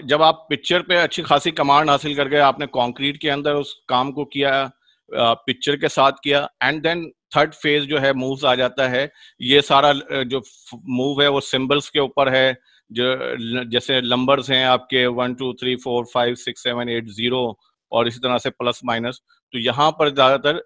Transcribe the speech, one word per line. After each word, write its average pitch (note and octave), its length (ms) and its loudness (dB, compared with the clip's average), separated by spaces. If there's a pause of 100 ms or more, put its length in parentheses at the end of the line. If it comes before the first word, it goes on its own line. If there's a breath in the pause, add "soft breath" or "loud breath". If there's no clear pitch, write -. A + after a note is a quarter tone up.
जब D3 180 2
आप D#3+ 280 2
पिक्चर E3+ 320 -2
पे F3 140 0
अच्छी E3+ 260 0
खासी D3 280 2
कमांड D3 400 2
हासिल C#3+ 260 0
करके C#3+ 200 0
आपने C#3 300 2
कंक्रीट C3+ 500 -2
के D3+ 140 -4
अंदर D3 240 -2
उस - 340 -6
काम C3 240 0
को C#3 120 -6
किया, C#3 460 -2 (460)
आ, A#2 180 2
पिक्चर C#3 420 -4
के D3 120 -2
साथ C#3 240 2 (120)
किया, C#3+ 260 0 (140)
and D3 180 -2
then E3 220 -2 (320)
थर्ड D#3 180 2
फेज D3 300 0
जो C#3+ 140 -4
है C3+ 140 2
मूव्स C3+ 320 -4
आ B2+ 100 4
जाता B2+ 340 0
है। C3 240 -2 (280 soft breath)
ये C#3 220 4
सारा, C#3+ 280 4
अ, C#3 320 -2
जो B2+ 180 -4
फ-, - 440 -20
मूव C3+ 380 -2
है C#3+ 60 6
वो C#3 120 2
सिंबल्स C3+ 500 -2
के D3+ 100 -2
ऊपर C3+ 280 0
है, C3 320 2 (320 soft breath)
जो B2+ 460 -2
ल-, A#2+ 260 -6
जैसे B2 360 -2
नंबर्स B2+ 500 0
हैं C3 160 2
आपके B2+ 400 2
वन, B2 280 -2
टू, B2+ 180 -6
थ्री, B2 240 -4
फ़ोर, A#2+ 280 -4
फ़ाइव, A#2+ 300 -2
सिक्स, - 280 -12
सेवन, A#2+ 260 -4
एट, A#2 180 -4
ज़ीरो A#2 520 -4 (340)
और A#2 160 2
इसी A#2 100 -8
तरह B2 200 0
से B2+ 120 -4
प्लस A#2+ 340 -6
माइनस। A#2+ 360 -6 (320)
तो B2+ 60 -8
यहाँ B2 320 2
पर D3 240 -2
ज्यादातर, C#3 520 2